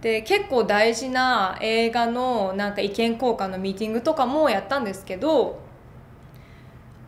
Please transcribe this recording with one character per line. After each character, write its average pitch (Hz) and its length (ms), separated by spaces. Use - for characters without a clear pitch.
で、 220 220
結 403 240
構 240 180
大 208 300
事 262 140
な 254 520
映 226 300
画 233 160
の 233 460
な 202 180
ん 202 40
か 202 60
意 202 100
見 233 240
交 233 180
換 196 140
の 190 120
ミ 190 160
ー 190 40
テ 220 60
ィ 214 60
ン - 40
グ 240 60
と 311 140
か 277 120
も 294 240
や 294 100
っ 294 60
た 277 120
ん 254 60
で 190 80
す - 120
け 185 120
ど、 247 420